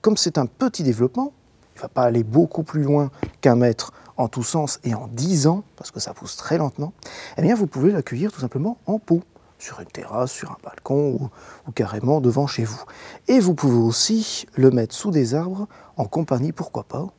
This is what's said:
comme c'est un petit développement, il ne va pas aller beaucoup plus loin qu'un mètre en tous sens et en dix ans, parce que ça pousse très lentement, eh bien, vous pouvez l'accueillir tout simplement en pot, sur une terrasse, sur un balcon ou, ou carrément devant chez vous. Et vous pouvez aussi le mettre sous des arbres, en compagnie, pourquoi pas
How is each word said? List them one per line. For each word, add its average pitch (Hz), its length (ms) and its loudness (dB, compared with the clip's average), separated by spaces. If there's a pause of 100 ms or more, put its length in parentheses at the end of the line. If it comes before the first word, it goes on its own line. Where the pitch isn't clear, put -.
comme 214 140 4
c'est - 220 0
un 127 80 2
petit 226 360 -4
développement, 131 500 0 (420)
il - 40 -20
ne - 40 -12
va 135 60 -12
pas 131 140 0
aller 117 220 2
beaucoup 156 380 2
plus 156 200 -2
loin 143 280 2 (300)
qu'un 127 140 6
mètre 120 380 2 (240)
en 120 120 0
tous 123 140 -6
sens 151 420 -4
et 117 100 -2
en 107 140 -8
dix 139 380 0
ans, 185 160 4 (140)
parce - 140 -16
que 120 100 -12
ça - 120 -8
pousse - 240 -14
très - 220 -4
lentement, 147 340 -4 (460)
eh 151 40 0
bien, 202 120 4
vous 208 120 0
pouvez 147 260 2
l'accueillir 165 400 -2
tout - 80 -16
simplement 143 460 -4
en 214 120 -2
pot, 175 240 0 (360)
sur - 220 -18
une - 60 -14
terrasse, - 460 -6
sur - 180 -12
un - 120 -14
balcon 139 580 -2
ou, 131 80 -6 (400)
ou 117 40 -14
carrément 123 480 0
devant 127 260 2
chez 123 180 -4
vous. 110 180 -10 (460)
Et 254 120 6
vous 180 140 4
pouvez 127 240 4
aussi 160 680 0 (100)
le 131 140 8
mettre 120 240 0
sous 208 160 -4
des 135 240 2
arbres, 185 340 -4 (280)
en 127 80 -2
compagnie, 147 480 -2
pourquoi - 320 -8
pas 151 220 -8 (120)